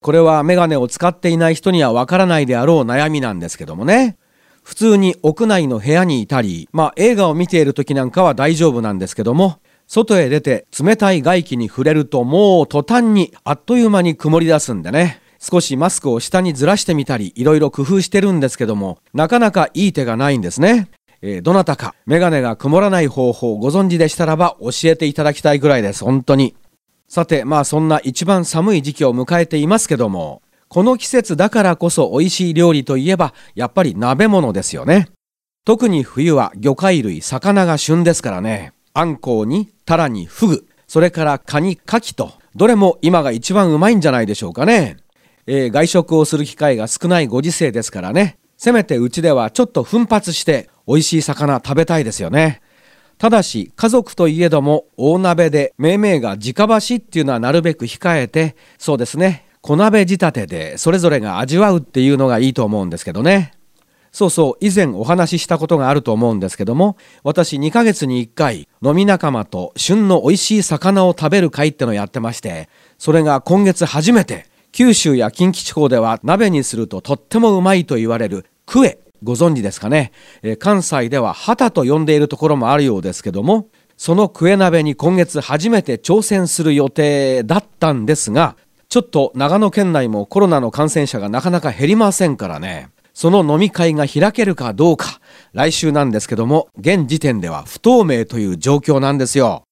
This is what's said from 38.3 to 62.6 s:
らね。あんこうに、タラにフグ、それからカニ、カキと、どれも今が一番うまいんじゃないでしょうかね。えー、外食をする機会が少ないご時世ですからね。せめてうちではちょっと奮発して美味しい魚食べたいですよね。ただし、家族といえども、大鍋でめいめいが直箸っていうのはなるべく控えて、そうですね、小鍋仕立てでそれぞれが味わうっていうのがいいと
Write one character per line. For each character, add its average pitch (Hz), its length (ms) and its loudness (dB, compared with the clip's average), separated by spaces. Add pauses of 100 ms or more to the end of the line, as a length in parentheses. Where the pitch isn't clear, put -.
ら 92 100 -8
ね。 104 320 -8 (220)
あ 151 80 0
ん 156 140 -4
こ 117 240 -2
う 107 40 -2
に、 190 240 -4 (160)
タ 165 120 0
ラ 160 100 0
に 101 180 -6
フ - 220 -2
グ、 156 200 -2 (200)
そ 160 140 0
れ 175 100 2
か 160 120 -4
ら 151 140 0
カ - 220 -4
ニ、 175 160 -2
カ - 260 -4
キ - 140 -16
と、 - 180 -8 (220)
ど 190 100 2
れ 240 100 4
も 196 280 2
今 170 180 4
が 135 100 -2
一 117 220 -6
番 190 180 4
う 151 60 2
ま 190 140 4
い 233 40 4
ん 190 60 2
じ 156 60 2
ゃ 139 40 2
な 123 120 0
い - 20 0
で 101 80 -4
し 104 100 -8
ょ 87 60 -8
う 85 40 -14
か 127 120 -4
ね。 180 320 0 (500)
え 135 200 0
ー、 113 40 -4
外 151 160 2
食 160 300 0
を 156 80 4
す 156 120 -4
る 147 80 -2
機 - 100 -16
会 143 200 0
が 110 120 -6
少 - 200 -6
な 175 140 2
い 135 60 -2
ご 120 140 -2
時 170 100 -4
世 151 200 -2
で 110 120 -4
す - 80 -10
か 95 100 -10
ら 90 100 -8
ね。 175 260 0 (200)
せ 233 140 0
め 226 120 2
て 147 140 -2
う 123 120 0
ち 165 120 -6
で 160 100 2
は 117 200 0
ち - 100 -2
ょ - 20 4
っ - 40 0
と - 160 -2
奮 226 220 0
発 202 280 -2
し - 100 -6
て 147 260 -2 (180)
美 123 80 2
味 160 80 4
し 165 160 -2
い - 20 -2
魚 143 420 -2
食 139 120 -4
べ 160 100 2
た 165 140 -2
い 143 40 -2
で 110 80 -6
す 101 120 -8
よ 82 60 -6
ね。 151 320 0 (560)
た 226 120 0
だ 214 140 4
し、 - 320 -8
家 226 140 0
族 240 260 0
と 170 120 2
い 160 140 0
え 170 80 2
ど 151 120 2
も、 147 240 0 (120)
大 156 220 2
鍋 170 300 2
で 143 280 0
め 160 160 0
い 202 40 0
め 208 200 2
い - 20 0
が 113 120 -4
直 117 360 -2
箸 220 280 0
っ 226 40 -4
て - 200 -6
い - 20 0
う 139 40 0
の 135 80 -2
は 117 60 -2
な 123 120 -2
る 165 100 2
べ 160 140 0
く 117 100 -10
控 170 320 -2
え 123 100 -2
て、 156 280 -2 (220)
そ 151 180 -2
う - 20 -4
で 117 80 -2
す 143 120 -10
ね、 180 280 0 (160)
小 147 140 0
鍋 208 260 4
仕 185 120 0
立 175 180 0
て 101 160 -6
で 80 300 -8
そ 160 140 0
れ 185 80 2
ぞ 170 100 2
れ 147 100 0
が 101 200 -4
味 131 180 -2
わ 202 140 4
う 175 60 2
っ 156 40 -2
て 131 200 -4
い 131 80 4
う 139 80 2
の 135 100 2
が 120 120 2
い 131 100 2
い 127 40 -4
と 120 120 -2